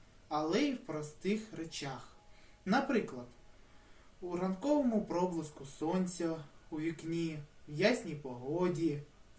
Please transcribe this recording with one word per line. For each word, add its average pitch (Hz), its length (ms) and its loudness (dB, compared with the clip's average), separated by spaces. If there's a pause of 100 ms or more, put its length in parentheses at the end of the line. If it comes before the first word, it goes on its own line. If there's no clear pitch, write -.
(280)
але 156 340 2
й 285 120 2
в 233 40 -6
простих 170 640 -2 (160)
речах. 156 520 -8 (560)
Наприклад, 190 640 2 (920)
у 175 160 -4
ранковому 226 680 4
проблиску 170 640 0
сонця 165 760 0 (260)
у 156 100 -4
вікні, 165 580 -2 (300)
в 147 60 -10
ясній 180 400 2
погоді, 147 880 0 (360)